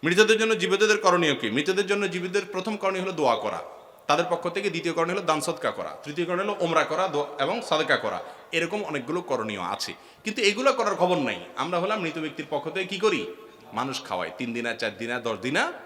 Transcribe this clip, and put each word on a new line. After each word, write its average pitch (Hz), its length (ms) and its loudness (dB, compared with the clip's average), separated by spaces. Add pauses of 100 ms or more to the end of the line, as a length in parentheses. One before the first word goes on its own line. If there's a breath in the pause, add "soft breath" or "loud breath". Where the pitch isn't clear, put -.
মৃতদের 208 360 6
জন্য 220 200 2
জীবিতদের 196 380 4
করণীয় 175 380 6
কি? 110 140 -2
মৃতদের 185 380 0
জন্য 202 240 0
জীবিতদের 180 300 -2 (100)
প্রথম 208 240 -2
করণীয় 190 280 0
হলো 190 80 -2
দোয়া 143 240 4
করা 98 280 -4 (440)
তাদের 156 220 4
পক্ষ 170 200 0
থেকে, 196 200 -2
দ্বিতীয় 165 240 -2
করণীয় 170 240 0
হলো 190 80 -4
দান 156 160 2
সদকা 147 300 -2
করা, 78 320 -8
তৃতীয় 160 240 -4
করণীয় 180 180 -2
হলো 208 140 -2
ওমরা 160 240 4
করা, 165 240 0
দোয়া 147 360 -2
এবং 202 180 0
সাদকা 156 360 2
করা। 98 220 -2 (320 loud breath)
এরকম 170 320 -2
অনেকগুলো 156 380 -4
করণীয় 110 400 -4
আছে, 90 320 -4 (300 loud breath)
কিন্তু 214 180 -4
এগুলো 220 320 4
করার 214 220 0
খবর 180 220 4
নাই। 113 280 -2 (100)
আমরা 170 240 -2
হলাম 208 200 0
মৃত 165 180 -4
ব্যক্তির 156 320 -6
পক্ষ 151 200 -2
থেকে 185 160 -4
কি 190 140 -6
করি? 185 260 2 (480)
মানুষ 127 300 -4
খাওয়াই, 90 340 -4
তিন 120 160 -4
দিনা, 117 200 -2
চার 113 240 -4
দিনা, 120 220 -4
দশ 110 220 -2
দিনা 180 300 0 (140)